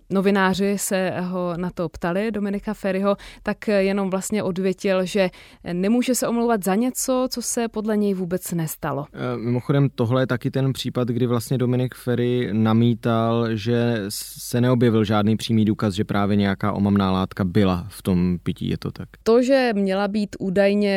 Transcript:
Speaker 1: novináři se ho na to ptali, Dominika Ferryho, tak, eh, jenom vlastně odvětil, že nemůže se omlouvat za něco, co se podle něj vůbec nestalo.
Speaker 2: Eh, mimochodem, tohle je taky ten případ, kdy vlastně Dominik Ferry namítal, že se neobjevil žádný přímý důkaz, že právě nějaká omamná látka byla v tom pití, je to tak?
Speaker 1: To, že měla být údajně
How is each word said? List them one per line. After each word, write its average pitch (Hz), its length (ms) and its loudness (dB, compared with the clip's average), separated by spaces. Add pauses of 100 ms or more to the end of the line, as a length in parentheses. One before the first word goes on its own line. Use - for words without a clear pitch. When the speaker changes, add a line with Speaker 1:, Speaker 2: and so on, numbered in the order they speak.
Speaker 1:
novináři 196 680 2
se 185 440 -2
ho 180 360 -4
na 180 120 -4
to 170 200 -6
ptali, 190 420 -4
Dominika 202 420 -4
Ferryho, 196 440 0 (260)
tak, - 260 -4
eh, 202 140 4
jenom 196 260 0
vlastně 190 340 -2
odvětil, 185 600 0
že 185 240 0 (440)
nemůže 226 420 0
se - 120 -2
omlouvat 233 360 0
za 190 120 0
něco, 254 540 0
co 240 120 -8
se 233 260 -4
podle 214 300 -2
něj 202 160 2
vůbec 180 380 -4
nestalo. 151 640 -4
Speaker 2:
Eh, 127 240 -4
mimochodem, 123 580 2
tohle 127 260 2
je 131 60 2
taky 123 240 -2
ten 135 220 0
případ, 123 340 -2
kdy 120 180 0
vlastně 120 320 0
Dominik 123 380 0
Ferry 123 560 -2
namítal, 113 1040 2
že 117 540 0
se - 520 -6
neobjevil 120 420 4
žádný 107 340 2
přímý 110 280 2
důkaz, 104 280 2
že 101 100 -2
právě 101 320 0
nějaká 101 360 0
omamná 98 400 2
látka 95 320 -2
byla 92 460 2
v - 120 -18
tom 90 420 0
pití, 92 260 -6
je 87 80 -2
to - 140 -8
tak? - 180 -16 (140)
Speaker 1:
To, 226 180 4
že 254 340 2
měla 196 320 0
být 202 320 -4
údajně 196 280 0 (300)